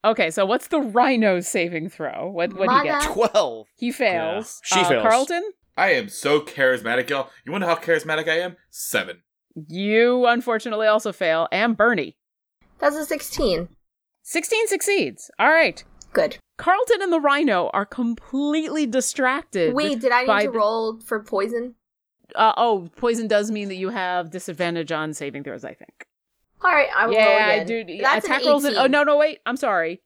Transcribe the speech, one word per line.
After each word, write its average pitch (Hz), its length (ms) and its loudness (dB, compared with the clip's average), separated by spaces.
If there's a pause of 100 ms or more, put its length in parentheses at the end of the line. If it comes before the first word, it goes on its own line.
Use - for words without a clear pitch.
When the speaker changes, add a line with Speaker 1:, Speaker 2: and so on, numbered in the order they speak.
Speaker 1:
Okay, 202 280 2
so 190 160 0
what's 233 200 0
the 320 140 0
rhino 226 600 2
saving 170 480 -4
throw? 165 380 -8
What, 180 260 -4
what 190 160 0
do 254 60 4
you 285 100 4
get? 302 80 0 (100)
Speaker 2:
Mother- 311 100 -4 (160)
Speaker 3:
Twelve. 123 460 -2
Speaker 1:
He 240 160 -4
fails. 208 720 -2 (100)
Speaker 3:
Yeah. 190 60 2
She 180 80 4
Speaker 1:
Uh, 180 40 2
Speaker 3:
fails. 123 140 4
Speaker 1:
Carlton? 294 480 2 (260)
Speaker 4:
I 190 160 2
am 110 160 -2
so 147 320 0
charismatic, 127 680 0
y'all. 139 200 -4 (160)
You 123 60 -10
wanna 190 160 -2
know 165 80 2
how 165 40 -12
charismatic 156 480 -2
I 160 120 0
am? 175 180 -6 (140)
Seven. 87 500 -6 (460)
Speaker 1:
You, 220 600 2
unfortunately, 233 600 0
also 214 240 2
fail. 165 400 0
And 220 240 0
Bernie? 208 400 0 (640)
Speaker 2:
That's 285 160 2
a 311 100 -6
sixteen. 202 640 -4 (540)
Speaker 1:
Sixteen 440 440 -2
succeeds. 381 600 -2 (100)
All 233 100 4
right. 311 340 2 (300)
Speaker 2:
Good. 156 240 0 (200)
Speaker 1:
Carlton 415 440 2
and 381 100 -2
the 330 80 2
rhino 277 540 2
are 202 120 -2
completely 294 1000 -4
distracted 254 880 -2
Speaker 2:
Wait, 285 260 0
did 240 120 4
I 247 100 6
need 254 60 0
Speaker 1:
by 208 180 4
Speaker 2:
to 208 60 -2
Speaker 1:
the 226 60 -4
Speaker 2:
roll 220 440 0
for 214 220 -4
poison? 233 520 -4 (600)
Speaker 1:
Uh, 220 200 4
oh, 202 420 0
poison 233 300 -2
does 208 240 2
mean 208 180 -4
that 190 60 -8
you 185 140 -4
have 180 400 -4
disadvantage 170 640 -6
on 156 220 -4
saving 143 300 -10
throws, 135 220 -10
I 127 80 -12
think. - 320 -20 (580)
Speaker 2:
All 359 80 4
right, 294 240 2
I 220 120 2
will 226 60 0
Speaker 1:
Yeah, 220 140 6 (260)
Speaker 2:
roll 214 80 0
again. 220 260 -6
Speaker 1:
dude, 165 140 -12
Speaker 2:
That's 294 240 2
Speaker 1:
attack 269 180 0
Speaker 2:
an - 40 2
Speaker 1:
rolls 285 180 4
in, 262 100 0
oh, 208 60 2
Speaker 2:
eighteen. 262 100 4
Speaker 1:
no, 294 120 4
no, 294 140 4
wait. 302 280 2
I'm 233 120 -4
sorry. 180 480 -2